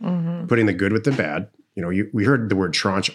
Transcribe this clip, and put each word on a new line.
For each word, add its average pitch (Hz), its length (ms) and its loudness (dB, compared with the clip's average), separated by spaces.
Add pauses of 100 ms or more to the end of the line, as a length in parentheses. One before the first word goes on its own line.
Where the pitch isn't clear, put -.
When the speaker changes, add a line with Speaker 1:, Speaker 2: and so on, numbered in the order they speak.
Speaker 1:
Mm-hmm. 175 460 -4
Speaker 2:
putting 113 200 4
the 101 60 2
good 95 200 0
with 110 100 0
the 143 80 0
bad. 85 380 -2 (260)
You 95 80 -6
know, 87 80 -4
you, 98 220 -2
we 104 140 0
heard 120 240 2
the 101 60 2
word 92 160 0
tranche 95 420 0